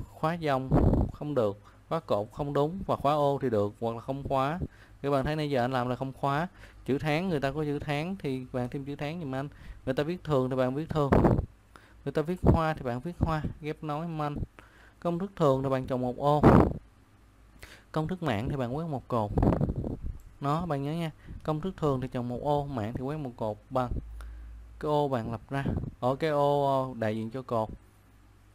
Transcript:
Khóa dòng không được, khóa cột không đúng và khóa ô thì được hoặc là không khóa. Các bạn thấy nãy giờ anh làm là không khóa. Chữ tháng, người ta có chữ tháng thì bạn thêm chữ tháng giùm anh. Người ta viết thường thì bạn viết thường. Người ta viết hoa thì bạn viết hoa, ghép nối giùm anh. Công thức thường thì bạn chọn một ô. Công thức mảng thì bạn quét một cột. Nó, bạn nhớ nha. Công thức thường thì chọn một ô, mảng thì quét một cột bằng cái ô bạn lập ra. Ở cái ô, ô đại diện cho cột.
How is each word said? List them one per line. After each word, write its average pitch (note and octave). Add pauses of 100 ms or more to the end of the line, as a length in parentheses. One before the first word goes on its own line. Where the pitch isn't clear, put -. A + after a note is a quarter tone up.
(140)
Khóa D#3+
dòng C3+ (440)
không D3
được, G#2 (300)
khóa D#3+
cột G#2+
không C#3+
đúng D3+
và B2
khóa C#3
ô C#3+
thì C3
được G#2
hoặc A#2
là A2+
không C#3
khóa. C#3 (420)
Các C#3
bạn C3+
thấy D3+
nãy D3+
giờ B2+
anh B2+
làm B2
là B2
không C3+
khóa. D3 (380)
Chữ C3+
tháng, D#3
người D3+
ta C3+
có D3+
chữ D3
tháng D3+
thì C3
bạn B2+
thêm C#3
chữ C#3+
tháng D3+
giùm C3+
anh. C#3 (380)
Người C3
ta D3
viết F3
thường C3
thì C3+
bạn B2+
viết D#3
thường. C#3+ (960)
Người C#3
ta D#3
viết F3
hoa E3
thì C#3+
bạn B2
viết E3+
hoa, D#3 (200)
ghép D3+
nối D3+
giùm D#3+
anh. D3 (640)
Công E3+
thức G3
thường C3+
thì C3+
bạn C3
chọn B2+
một B2
ô. C#3+ (1500)
Công D#3
thức F3+
mảng B2
thì C#3+
bạn B2+
quét D#3+
một C3+
cột. G#2+ (1080)
Nó, D3+
bạn C#3
nhớ D3
nha. E3 (320)
Công D3+
thức F#3+
thường C#3
thì C3
chọn B2
một B2
ô, C#3+
mảng A#2+
thì C3
quét C#3+
một C3+
cột G#2+ (120)
bằng B2+ (880)
cái D3+
ô D3
bạn A#2
lập A2
ra. C#3 (360)
Ở B2+
cái D#3
ô, C#3+
ô C3
đại A2
diện A2
cho C3
cột. A2 (840)